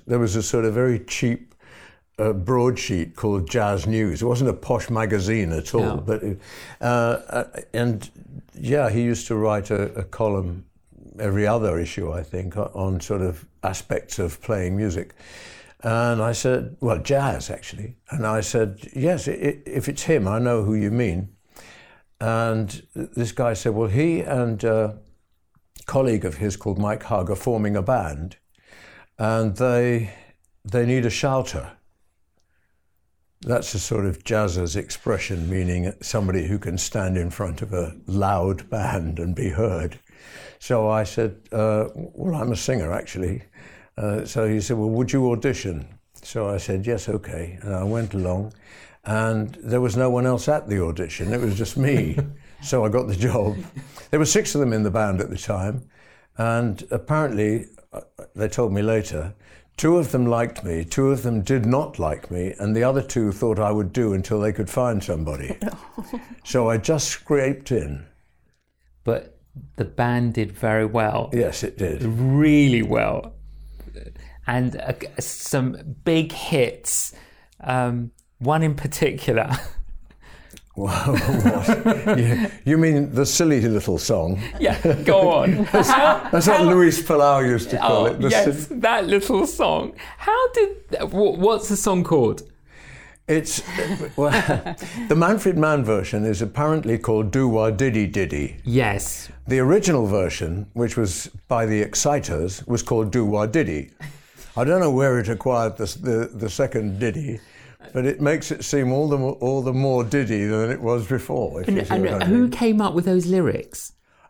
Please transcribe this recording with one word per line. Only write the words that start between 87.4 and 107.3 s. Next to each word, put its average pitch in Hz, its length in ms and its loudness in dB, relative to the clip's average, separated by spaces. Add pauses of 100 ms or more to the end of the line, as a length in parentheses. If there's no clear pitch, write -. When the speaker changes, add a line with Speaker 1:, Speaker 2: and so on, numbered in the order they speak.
Speaker 1:
used 120 240 0
to 123 80 0
call - 140 4
Speaker 2:
Oh, - 140 4
Speaker 1:
it. - 140 0
The - 100 2
Speaker 2:
yes, 156 400 2
Speaker 1:
sil- 254 100 -6
Speaker 2:
that 226 260 4
little 202 400 2
song. 175 480 0 (220)
How 494 360 2
did, 403 240 2 (340)
wh-, 190 280 4
what's 214 300 4
the 202 80 0
song 185 280 2
called? 123 400 2 (840)
Speaker 1:
It's, - 340 0 (540)
well, 143 140 2
<laughs> 196 800 -2
the 160 80 4
Manfred 180 420 4
Mann 151 260 4
version 107 400 0
is 107 160 0
apparently 131 580 0
called 110 320 0
Do 135 180 2
Wah 110 220 2
Diddy 107 360 2
Diddy. 76 580 -2
Speaker 2:
Yes. 117 640 0 (200)
Speaker 1:
The 131 100 4
original 139 480 4
version, 92 640 -2
which 120 240 -2
was 104 300 -2 (220)
by 113 180 2
the 107 180 2
Exciters, 98 800 -2
was 120 160 0
called 110 280 0
Do 117 160 2
Wah 104 200 0
Diddy. 85 440 -2 (640)
I 120 80 2
don't 175 160 4
know 160 120 4
where 131 260 4
it 104 100 0
acquired 117 480 0
the, 107 80 -6 (160)
the, 117 320 0
the 104 180 -6
second 107 500 -2
Diddy, 117 400 -4 (540)